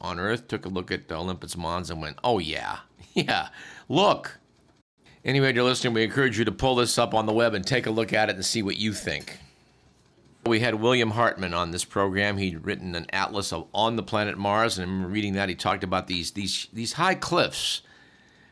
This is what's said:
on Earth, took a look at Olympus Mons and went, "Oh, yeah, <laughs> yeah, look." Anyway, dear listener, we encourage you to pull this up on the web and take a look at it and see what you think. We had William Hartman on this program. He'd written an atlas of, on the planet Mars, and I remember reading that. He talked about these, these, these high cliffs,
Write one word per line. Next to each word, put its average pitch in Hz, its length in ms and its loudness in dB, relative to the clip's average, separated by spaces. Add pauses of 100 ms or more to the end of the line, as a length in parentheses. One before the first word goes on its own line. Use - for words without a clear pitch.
on 87 180 -6
Earth, 113 300 -2
took - 160 -6
a 92 40 -6
look 95 220 -6
at 95 180 -6
Olympus 85 460 -6
Mons 85 340 -4
and 82 120 -6
went, 78 200 -8
"Oh, 120 160 2
yeah, 76 420 -4 (160)
<laughs> - 180 -20
yeah, 110 340 0 (400)
look." 180 520 2 (840)
Anyway, 135 300 4
dear 120 100 4
listener, 123 280 2
we 110 120 4
encourage 110 340 2
you 113 60 2
to 107 80 2
pull 131 240 2
this 120 220 2
up 113 160 2
on 107 140 2
the 110 40 0
web 113 220 4
and 95 120 -2
take 123 200 0
a 113 60 0
look 110 200 0
at 110 160 4
it 101 80 0
and 95 80 -6
see 113 180 0
what 98 140 -2
you 107 160 -2
think. 78 460 -6 (1080)
We 113 140 4
had 110 220 2
William 117 300 4
Hartman 98 420 2
on 85 180 0
this 90 140 -4
program. 101 500 2
He'd 92 300 -4
written 92 300 -4
an 82 160 -6
atlas 98 420 -2
of, 80 200 -6
on 113 220 2
the 107 80 -2
planet 104 340 -2
Mars, 104 400 2
and 90 80 -4
I 90 60 -4
remember 95 220 -4
reading 104 220 -2
that. 98 120 0
He 92 80 -4
talked 98 300 -2
about 92 220 -2
these, 87 240 -6
these, 98 420 -6
these 113 200 -6
high 180 220 2
cliffs, - 680 0 (680)